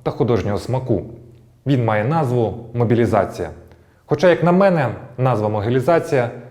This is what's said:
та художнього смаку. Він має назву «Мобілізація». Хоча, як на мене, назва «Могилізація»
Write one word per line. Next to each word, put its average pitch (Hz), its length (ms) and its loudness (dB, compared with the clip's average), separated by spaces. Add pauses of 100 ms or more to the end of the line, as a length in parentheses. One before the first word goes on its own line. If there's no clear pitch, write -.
та 151 80 -4
художнього 104 460 -2
смаку. 117 460 -2 (640)
Він 131 200 2
має 107 180 2
назву 123 720 -2
«Мобілізація». 107 760 0 (560)
Хоча, 147 240 2
як 165 140 2
на 175 80 4
мене, 175 380 2 (280)
назва 117 320 0
«Могилізація» 120 800 0 (220)